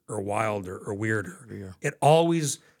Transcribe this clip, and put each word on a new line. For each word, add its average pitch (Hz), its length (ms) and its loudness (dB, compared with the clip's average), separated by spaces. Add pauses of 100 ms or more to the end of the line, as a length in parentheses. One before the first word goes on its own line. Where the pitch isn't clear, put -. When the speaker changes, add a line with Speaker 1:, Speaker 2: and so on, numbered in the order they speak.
Speaker 1:
or 107 140 -6
wilder 101 560 -4
or 104 160 -8
weirder, 104 560 -2
Speaker 2:
Weirder. 98 320 -12
Speaker 1:
it 147 180 -4
always, 160 600 4 (200)